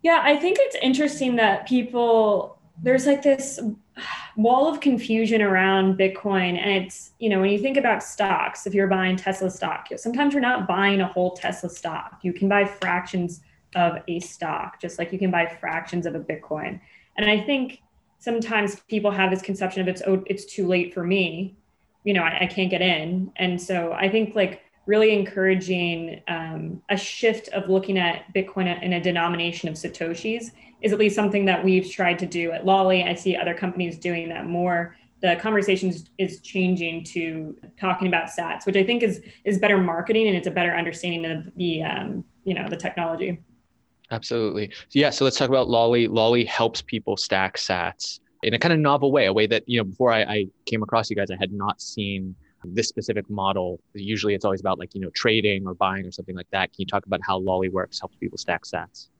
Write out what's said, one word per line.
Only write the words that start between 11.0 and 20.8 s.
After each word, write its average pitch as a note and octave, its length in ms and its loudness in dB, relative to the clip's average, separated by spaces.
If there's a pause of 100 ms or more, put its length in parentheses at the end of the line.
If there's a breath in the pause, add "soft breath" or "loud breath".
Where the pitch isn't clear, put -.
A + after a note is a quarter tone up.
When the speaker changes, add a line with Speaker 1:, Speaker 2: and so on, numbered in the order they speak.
Speaker 1:
whole F3+ 240 0
Tesla F3+ 380 -6
stock. - 540 -10
You F3+ 100 -2
can G3 160 0
buy G3+ 160 4
fractions F3+ 760 -4 (340 soft breath)
of E3+ 220 2 (100)
a E3+ 120 -4
stock, D#3+ 600 -8
just E3+ 200 -10
like E3+ 120 -4
you F#3+ 60 -6
can F#3+ 140 0
buy E3+ 140 2
fractions E3+ 600 -6
of E3 80 -4
a D#3+ 60 -6
Bitcoin. D#3 600 -8 (380 soft breath)
And G#3 120 4
I G#3+ 120 4
think C4 400 -4 (380)
sometimes A3 640 -2
people G#3 280 -2
have F#3+ 220 2
this F#3+ 100 0
conception F#3+ 400 -4
of F3+ 60 0
it's, F3+ 180 -6
"Oh, F#3+ 220 2
it's G3 180 -4
too F#3+ 220 -4
late F3+ 260 2